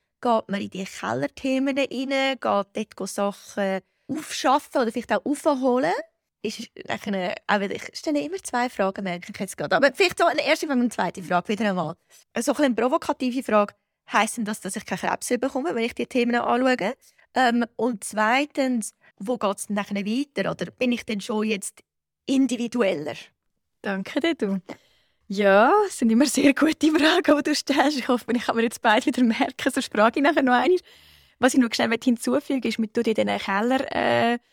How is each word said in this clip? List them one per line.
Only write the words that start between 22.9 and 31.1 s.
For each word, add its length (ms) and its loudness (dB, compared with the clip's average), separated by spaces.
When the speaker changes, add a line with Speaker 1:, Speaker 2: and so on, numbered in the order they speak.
Speaker 2:
Danke 380 -4
dir, 160 0
du. 260 -2
Ja, 440 6
es 120 -10
sind 100 4
immer 160 6
sehr 280 4
gute 380 2
Fragen, 460 4
die 60 0
du 120 0
stellst. 420 2
Ich 120 -4
hoffe, 240 2
ich 100 0
kann 140 0
mir 60 4
jetzt 180 -2
beide 240 4
wieder 180 2
merken, 480 0
sonst 200 -4
frage 280 4
ich 40 2
nachher 200 4
noch 100 4
einmal. 240 4